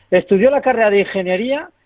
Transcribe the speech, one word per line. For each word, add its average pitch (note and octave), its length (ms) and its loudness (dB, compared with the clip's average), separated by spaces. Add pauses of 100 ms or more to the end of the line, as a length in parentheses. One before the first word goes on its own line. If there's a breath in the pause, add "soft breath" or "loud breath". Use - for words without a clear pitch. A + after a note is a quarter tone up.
(100)
Estudió F#3+ 400 2
la C#4 120 0
carrera A3+ 280 2
de G3+ 120 2
ingeniería. G#3 680 -4 (180)